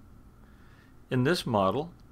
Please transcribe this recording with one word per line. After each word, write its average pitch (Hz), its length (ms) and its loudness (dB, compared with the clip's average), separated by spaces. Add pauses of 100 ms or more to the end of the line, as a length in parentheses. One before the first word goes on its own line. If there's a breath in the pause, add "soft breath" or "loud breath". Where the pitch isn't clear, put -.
(1080 soft breath)
In 127 140 0
this 170 240 0
model, 110 440 0 (200)